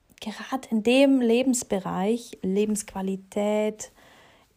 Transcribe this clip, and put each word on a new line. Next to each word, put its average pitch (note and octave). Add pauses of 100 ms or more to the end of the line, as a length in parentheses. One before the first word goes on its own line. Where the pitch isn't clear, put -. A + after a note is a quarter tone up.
(200)
gerade A3
in G#3+
dem C4+
Lebensbereich, A3+
Lebensqualität, G#3 (640)